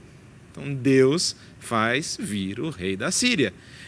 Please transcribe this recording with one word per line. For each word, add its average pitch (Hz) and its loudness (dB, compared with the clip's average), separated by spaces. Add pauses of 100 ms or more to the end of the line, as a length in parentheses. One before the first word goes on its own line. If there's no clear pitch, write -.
(520)
Então, 143 -8
Deus 135 4 (240)
faz 120 0
vir 101 -4
o 156 -6
rei 95 -4
da 127 -4
Síria. 185 0 (360)